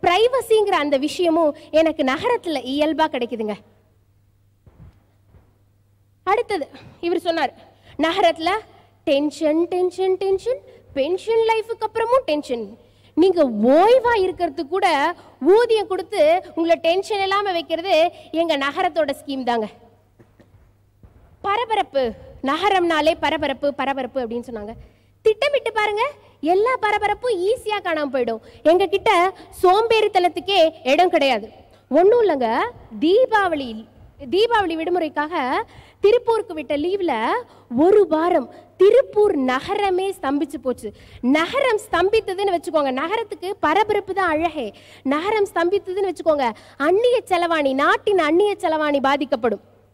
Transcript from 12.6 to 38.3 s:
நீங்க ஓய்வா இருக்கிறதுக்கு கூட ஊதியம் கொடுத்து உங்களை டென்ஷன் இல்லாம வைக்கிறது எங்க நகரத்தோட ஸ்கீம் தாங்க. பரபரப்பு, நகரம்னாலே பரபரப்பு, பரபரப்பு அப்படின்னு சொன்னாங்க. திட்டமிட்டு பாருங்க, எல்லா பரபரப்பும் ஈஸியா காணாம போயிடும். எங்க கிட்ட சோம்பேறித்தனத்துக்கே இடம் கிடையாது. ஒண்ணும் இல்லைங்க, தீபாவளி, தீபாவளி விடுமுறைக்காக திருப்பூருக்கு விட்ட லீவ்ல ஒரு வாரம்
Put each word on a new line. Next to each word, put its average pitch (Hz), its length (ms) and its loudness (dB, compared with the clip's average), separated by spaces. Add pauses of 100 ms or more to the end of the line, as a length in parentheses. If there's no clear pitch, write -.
நீங்க 349 340 4
ஓய்வா 359 680 4
இருக்கிறதுக்கு 349 540 -4
கூட 339 460 0 (260)
ஊதியம் 427 460 4
கொடுத்து 349 600 0
உங்களை 330 280 0
டென்ஷன் 381 440 -2
இல்லாம 392 320 -2
வைக்கிறது 339 600 0 (180)
எங்க 320 260 0
நகரத்தோட 294 540 -2 (140)
ஸ்கீம் 269 180 -8
தாங்க. 226 260 -2 (1700)
பரபரப்பு, 403 720 -2 (300)
நகரம்னாலே 330 760 0
பரபரப்பு, 285 540 -2
பரபரப்பு 262 520 -4
அப்படின்னு 240 240 -8
சொன்னாங்க. 214 200 -12 (520)
திட்டமிட்டு 466 500 0
பாருங்க, 427 380 -2 (300)
எல்லா 392 420 2
பரபரப்பும் 415 540 -2
ஈஸியா 415 460 -4
காணாம 311 300 -4
போயிடும். 226 280 -4 (220)
எங்க 359 240 4
கிட்ட 381 460 2 (300)
சோம்பேறித்தனத்துக்கே 381 1120 2 (120)
இடம் 320 260 2
கிடையாது. 262 400 0 (380)
ஒண்ணும் 403 340 4
இல்லைங்க, 277 420 0 (360)
தீபாவளி, 330 840 0 (440)
தீபாவளி 403 460 0
விடுமுறைக்காக 320 840 -2 (400)
திருப்பூருக்கு 453 520 2
விட்ட 302 220 -6
லீவ்ல 320 580 -2 (440)
ஒரு 392 300 6
வாரம் 311 460 0 (220)